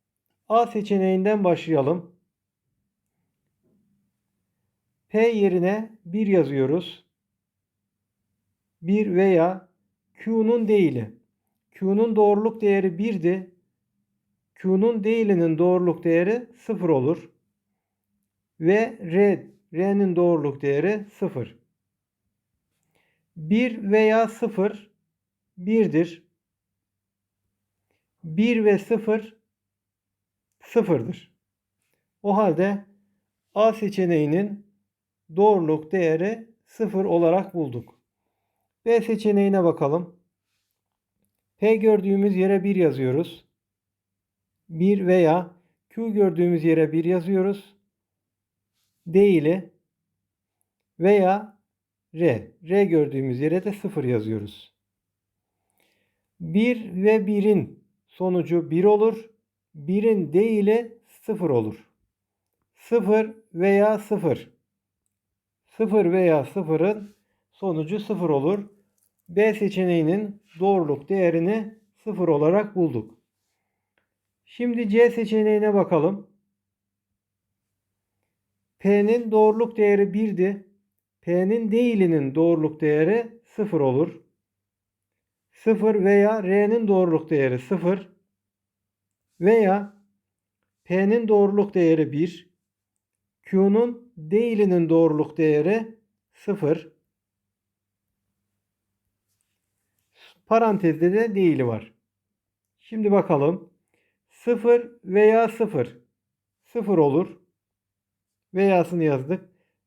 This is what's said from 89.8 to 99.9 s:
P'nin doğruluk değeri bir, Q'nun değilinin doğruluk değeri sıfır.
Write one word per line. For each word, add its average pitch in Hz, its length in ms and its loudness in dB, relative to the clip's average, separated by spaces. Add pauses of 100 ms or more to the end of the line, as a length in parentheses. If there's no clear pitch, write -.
P'nin 202 440 0
doğruluk 202 460 2
değeri 160 380 2
bir, 165 380 -6 (920)
Q'nun 208 760 -2
değilinin 185 720 0
doğruluk 156 480 2
değeri 165 580 0 (380)
sıfır. 156 580 -6 (3500)